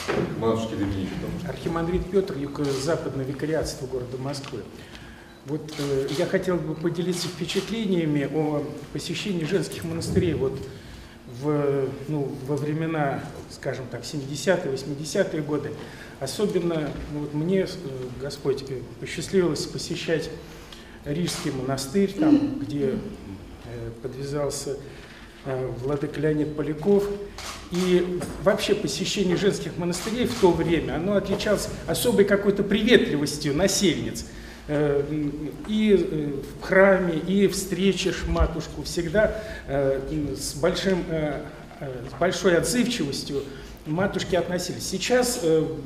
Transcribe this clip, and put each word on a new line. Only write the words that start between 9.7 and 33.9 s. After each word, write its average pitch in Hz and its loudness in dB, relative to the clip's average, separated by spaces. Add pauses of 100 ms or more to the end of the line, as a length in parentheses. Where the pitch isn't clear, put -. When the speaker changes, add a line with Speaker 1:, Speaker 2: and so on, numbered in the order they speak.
Speaker 2:
монастырей 165 2
вот 131 0 (880)
в, 139 2 (200)
ну, 143 -2 (160)
во 147 0
времена, 151 -2 (260)
скажем 123 -6
так, 117 -10
семидесятые, 147 0
восьмидесятые 156 -2
годы. 139 -2 (480)
Особенно, 170 0 (200)
ну, 147 -4
вот 147 -6
мне, 180 2
э, 160 0 (540)
Господь, 139 -2
э, 127 -6 (180)
посчастливилось 160 0
посещать 156 -2 (720)
Рижский 151 -2
монастырь, 135 0
там, - 6
где, 139 0 (720)
э, 117 -8 (120)
подвязался, 139 -4 (680)
э, 127 -2
владыка 143 -2
Леонид 151 2
Поляков. 160 4 (680)
И 180 4 (240)
вообще 202 4
посещение 180 0
женских 165 0
монастырей 202 0
в - -2
то 180 8
время, 156 2
оно 196 2
отличалось 190 2 (180)
особой 202 4
какой-то 202 4
приветливостью 151 4
насельниц. 151 2 (400)